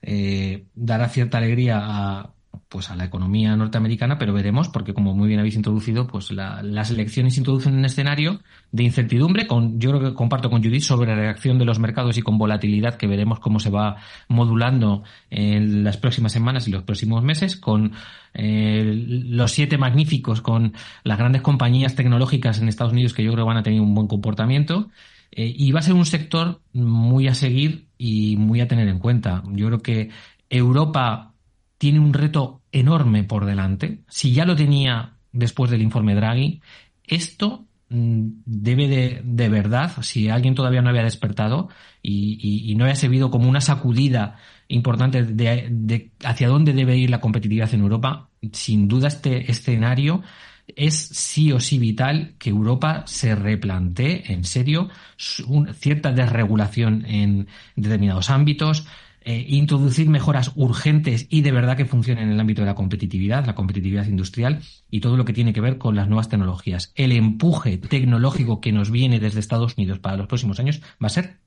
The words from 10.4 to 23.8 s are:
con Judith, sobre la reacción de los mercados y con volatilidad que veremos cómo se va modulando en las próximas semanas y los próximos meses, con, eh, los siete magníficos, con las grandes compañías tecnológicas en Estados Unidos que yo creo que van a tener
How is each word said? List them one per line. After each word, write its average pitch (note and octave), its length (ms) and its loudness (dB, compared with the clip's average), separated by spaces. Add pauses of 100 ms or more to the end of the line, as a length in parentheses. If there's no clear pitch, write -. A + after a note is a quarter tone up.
con A#2 120 2
Judith, A#2 200 0
sobre A#2+ 280 2
la A2 60 0
reacción G#2+ 420 0
de B2 60 4
los A#2 140 0
mercados A2+ 400 0
y A#2+ 40 -2
con G#2+ 160 2
volatilidad G#2+ 580 0
que - 100 -4
veremos G#2 340 0
cómo G#2+ 200 0
se G#2+ 100 -2
va G#2 260 0 (320)
modulando A#2 720 2 (280)
en G#2 540 0
las G2+ 120 0
próximas A2+ 360 0
semanas A#2 360 0
y - 20 -2
los F#2+ 120 -4
próximos A2 400 -2
meses, D#3+ 340 -2
con, G#2+ 360 0 (420)
eh, G#2+ 480 0 (240)
los A#2+ 460 -2
siete D3 260 0
magníficos, C3 640 0
con A2+ 340 0 (300)
las G#2 140 -2
grandes B2 240 2
compañías B2+ 520 2
tecnológicas B2 680 2
en A2+ 80 2
Estados A2+ 240 0
Unidos B2 200 2
que A2+ 100 -2
yo A2 100 0
creo A2+ 120 0
que A2+ 40 0
van A2+ 100 0
a A2 40 -2
tener G#2+ 180 2